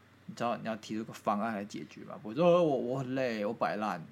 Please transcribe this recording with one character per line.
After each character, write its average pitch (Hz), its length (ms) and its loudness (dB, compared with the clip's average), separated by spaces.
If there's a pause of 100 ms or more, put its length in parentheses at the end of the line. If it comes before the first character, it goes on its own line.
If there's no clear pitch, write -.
(300)
你 113 60 -12
知 120 80 -4
道 117 140 0
你 110 100 -8
要 110 80 -2
提 107 220 -8
出 110 80 -4
个 117 80 -12
方 104 260 0
案 113 140 -2
来 101 100 -4
解 - 260 -10
决 110 120 -16
嘛， 107 200 -12
不 107 100 -10
是 117 40 -6
说， 170 220 8
哦， 180 40 6
我， 147 160 4
我 120 220 0
很 127 160 -4
累， 113 300 0
我 110 80 0
摆 98 240 0
烂， 92 340 -2